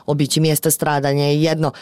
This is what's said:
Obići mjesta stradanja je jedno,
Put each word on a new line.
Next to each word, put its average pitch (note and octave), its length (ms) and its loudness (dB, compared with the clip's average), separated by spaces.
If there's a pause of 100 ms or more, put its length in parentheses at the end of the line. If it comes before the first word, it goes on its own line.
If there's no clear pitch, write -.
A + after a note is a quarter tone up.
Obići D3 340 0
mjesta D#3 300 0
stradanja C#3+ 540 0
je D3 180 2
jedno, D#3 400 0